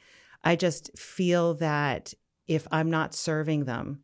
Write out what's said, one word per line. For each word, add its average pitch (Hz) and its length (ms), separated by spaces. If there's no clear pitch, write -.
I 170 120
just - 400
feel 175 580
that 147 580
if 156 240
I'm 160 200
not 160 240
serving 156 500
them, 131 400